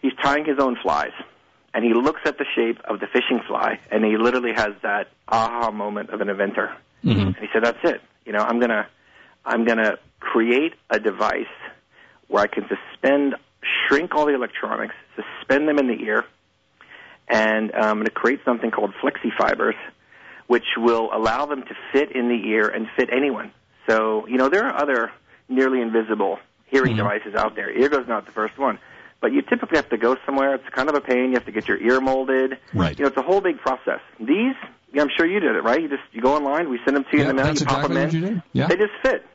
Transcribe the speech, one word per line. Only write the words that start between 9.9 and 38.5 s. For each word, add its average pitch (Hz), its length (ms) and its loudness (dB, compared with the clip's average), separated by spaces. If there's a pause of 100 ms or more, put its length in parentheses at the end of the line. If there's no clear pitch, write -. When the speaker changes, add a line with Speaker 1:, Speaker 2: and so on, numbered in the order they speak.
Speaker 1:
create 123 540 2 (160)
a 110 100 2
device 104 460 -2 (840)
where 104 160 2
I 104 40 2
can 101 200 -6
suspend, 139 680 0 (520)
shrink 156 280 0
all 151 100 2
the 147 100 2
electronics, 110 600 -6 (200)
suspend - 540 0
them 147 100 4
in 135 80 2
the 110 160 -2
ear, 107 220 -2 (1040)
and, 110 440 2
um, 113 100 0
I'm 107 160 2
gonna 110 100 0
create 135 340 0
something 113 260 0
called 104 320 -2
flexi 135 360 -2
fibers, - 380 0 (720)
which 120 180 2 (100)
will 117 380 2
allow 113 320 0
them 143 180 -6
to 117 120 -14 (180)
fit 139 180 2
in 120 160 0
the 113 220 0
ear 107 180 2
and 110 300 -4
fit 123 160 2
anyone." 131 380 -2 (360)
So, 110 400 0
you 117 80 -4
know, 127 140 4
there 202 180 2
are 254 140 -4
other 127 280 0 (380)
nearly 131 320 2
invisible 110 600 0 (280)
hearing 127 260 2
Speaker 2:
Mm-hmm. 110 40 -2
Speaker 1:
devices 104 380 -2
out 104 200 -2
there. 104 160 -8
Eargo's 135 360 2
not 107 180 -4
the - 60 -20
first 107 260 -6
one. 135 220 -2 (420)
But 120 100 2
you 139 120 2
typically 240 340 0
have 139 120 0
to 117 80 -2
go 117 280 2
somewhere. 139 300 0
It's - 140 -10
kind 131 200 -2
of 147 60 0
a 143 60 2
pain. 127 260 0
You 127 80 0
have 120 100 -2
to 107 60 -14
get 107 160 -4
your 104 100 0
ear 127 240 2
molded. 131 560 0 (160)
Speaker 2:
Right. 90 240 0
Speaker 1:
You 143 60 -2
know, 139 60 4
it's - 80 -4
a 135 40 -2
whole 185 200 2
big 175 180 -2
process. - 400 -4 (200)
These, 202 360 0 (360)
yeah, 143 120 2
I'm 139 120 0
sure 165 80 2
you 185 160 2
did 139 160 2
it, 71 80 -2
right? 127 160 2
You 165 80 -4
just, 139 140 -6 (100)
you 113 80 -12
go 131 160 4
online, 151 320 0
we 123 160 -4
send 135 140 2
them 139 60 0
to - 120 -12
you 147 80 6
Speaker 2:
Yeah, 143 60 0
Speaker 1:
in 135 60 2
the 135 80 2
mail, - 20 2
Speaker 2:
that's 151 140 0
Speaker 1:
you 143 80 0
pop 139 180 0
Speaker 2:
exactly 160 100 0
Speaker 1:
them 139 60 2
in. 143 60 0
Speaker 2:
what 165 220 -2
you 226 60 -2
did. 175 80 -6 (100)